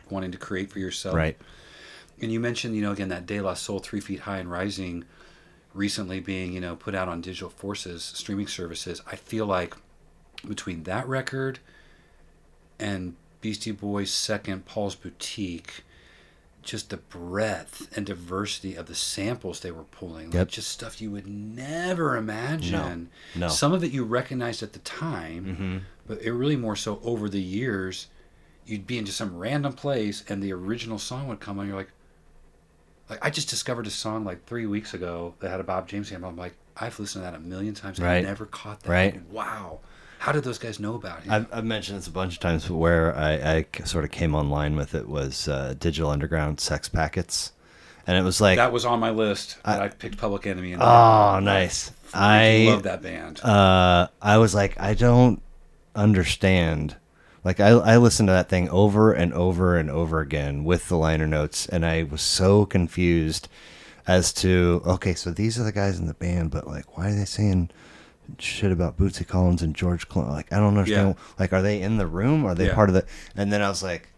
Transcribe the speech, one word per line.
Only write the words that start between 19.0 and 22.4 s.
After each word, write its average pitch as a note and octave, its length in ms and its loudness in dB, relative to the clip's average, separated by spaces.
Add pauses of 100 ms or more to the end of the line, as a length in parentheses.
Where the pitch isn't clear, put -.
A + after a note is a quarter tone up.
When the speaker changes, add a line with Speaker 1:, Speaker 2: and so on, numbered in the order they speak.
Speaker 1:
they F2+ 120 -12
were E2 120 -14
pulling, D#2+ 440 -16
like, E2 80 -12
Speaker 2:
Yep. F2+ 140 2
Speaker 1:
just - 200 -10
stuff - 320 -14
you A2 100 -10
would G2+ 160 -12
never C#3 880 -6
imagine. G#2+ 920 -6 (260)